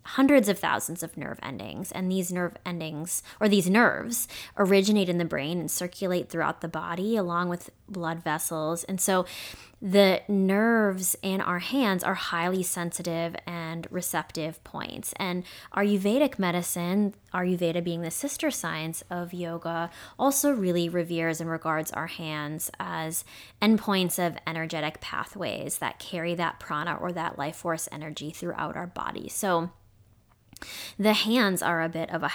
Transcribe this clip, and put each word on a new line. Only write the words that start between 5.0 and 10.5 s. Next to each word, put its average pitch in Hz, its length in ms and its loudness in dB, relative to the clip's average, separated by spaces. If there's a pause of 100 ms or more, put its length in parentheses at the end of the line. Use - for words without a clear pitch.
in 175 100 2
the 175 60 2
brain 160 340 -2
and 156 100 -4
circulate 180 600 -2
throughout 165 320 -2
the 170 60 -6
body 170 500 -2
along 175 320 0
with 175 200 -6 (200)
blood 170 340 -4
vessels. 160 600 -2
And 190 160 -4
so 185 240 4 (560)
the 196 480 6
nerves 196 920 4